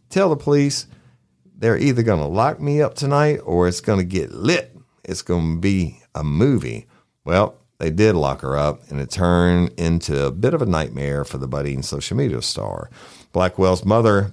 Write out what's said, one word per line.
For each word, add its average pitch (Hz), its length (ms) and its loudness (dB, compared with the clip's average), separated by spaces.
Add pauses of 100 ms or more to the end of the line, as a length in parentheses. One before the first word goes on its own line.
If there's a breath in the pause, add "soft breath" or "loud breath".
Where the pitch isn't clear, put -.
"Tell 190 200 2
the 147 80 0
police 143 500 0 (720 soft breath)
they're 113 200 0
either 127 260 2
gonna 85 240 0
lock 110 320 -2
me 147 220 0
up - 140 -2
tonight 143 500 0
or 87 220 2
it's 90 140 -2
gonna 98 220 0
get 87 280 -4
lit. - 440 -2 (280)
It's - 180 -10
gonna 82 380 -2
be 92 400 0 (160)
a 73 80 -6
movie." 76 640 0 (380 soft breath)
Well, 98 300 2 (220)
they 82 140 -4
did 104 240 4
lock 71 260 0
her 69 160 -4
up, 73 320 -2
and 71 100 -8
it 69 120 -8
turned 87 640 2
into 82 480 0
a 65 60 -2
bit 110 220 -2
of 151 80 -2
a 120 40 -2
nightmare 71 600 -4
for - 120 -10
the 67 100 -8
budding 71 360 -4
social 71 340 -8
media 101 240 -2
star. 50 480 -8 (440 loud breath)
Blackwell's 92 520 2
mother 104 480 4